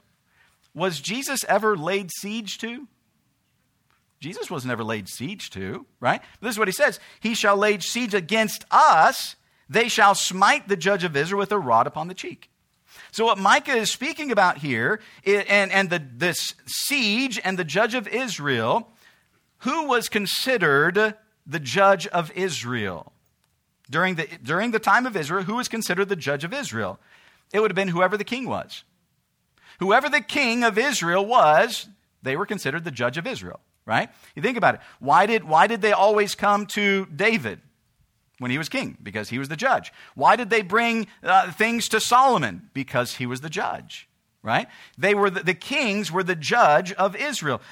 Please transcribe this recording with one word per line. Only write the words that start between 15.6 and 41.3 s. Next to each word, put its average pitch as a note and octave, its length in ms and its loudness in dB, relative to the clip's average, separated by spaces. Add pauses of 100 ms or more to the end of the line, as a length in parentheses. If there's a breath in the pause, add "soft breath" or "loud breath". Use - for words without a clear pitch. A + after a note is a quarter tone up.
and F#3+ 200 0
the, F3 80 0
this C#3 560 -4 (100)
siege A#3+ 800 -2
and F#3+ 120 -2
the F3+ 80 -2
judge G3+ 300 0
of A#3 140 -4
Israel, D#3 840 -2 (680 soft breath)
who D#4 240 -2
was B3 260 0
considered F#3+ 1040 0 (320)
the D#3 140 -8
judge F#3+ 480 2
of E3+ 240 -2
Israel? A#2 840 -6 (800)
During F3+ 240 0
the, D#3 120 -6 (140)
during F3+ 300 -2
the A3 80 0
time G#3+ 260 4
of A#3 100 -6
Israel, E3+ 280 -4
who G#3+ 140 -4
was B3 100 -4
considered G3 420 -2
the G3+ 60 -2
judge C#3+ 280 -4
of E3+ 80 -8
Israel? A2+ 480 -6 (540 soft breath)
It G3 60 0
would A3 100 2
have F3+ 60 -4
been F#3+ 140 -2
whoever F#3 280 0
the G3+ 60 -8
king B3 240 -6
was. - 360 -10 (920 soft breath)
Whoever A#3 320 2
the C#4+ 120 2
king B3 420 0
of G#3+ 160 2
Israel G3 480 0
was, G#3+ 600 4 (360)
they C3+ 120 -4
were F#3+ 120 -4
considered E3 380 -6
the E3+ 60 -8
judge B2 280 -2
of E3+ 80 -8
Israel, G2 320 -10 (260)
right? B2+ 240 0 (260 soft breath)
You D3+ 60 -10
think A#3 160 -2
about D3+ 160 4
it. - 80 -12 (160 loud breath)
Why D#3+ 300 4
did, A3+ 160 0
why D#3+ 240 4
did G#3+ 160 -4
they G#3+ 80 2
always G#3 420 2
come G#3 340 0
to G3 380 0
David E3 560 -2 (760)
when B2 140 -6
he C3 60 -2
was D#3 120 -6
king? - 340 -6
Because G#2 240 -8
he A#2 100 -8
was C#3 120 -6
the D#3+ 80 -10
judge. G#3 340 0 (240 loud breath)
Why E3+ 220 6
did A#3 120 -6
they A3 120 2
bring, A3+ 460 0 (140 soft breath)
uh, F#3 300 2